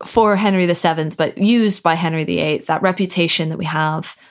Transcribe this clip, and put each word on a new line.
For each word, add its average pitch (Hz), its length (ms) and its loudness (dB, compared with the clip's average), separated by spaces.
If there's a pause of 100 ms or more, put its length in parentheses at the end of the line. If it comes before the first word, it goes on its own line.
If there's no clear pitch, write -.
for 214 300 2
Henry 190 300 2
the 175 100 2
seventh, 160 420 -2
but - 200 -2
used 214 460 2
by 165 120 2
Henry 160 280 -2
the - 160 -2
eighth, 156 280 -2
that 160 140 -2
reputation 180 680 0
that 160 80 -6
we - 80 -6
have 156 500 -2 (140)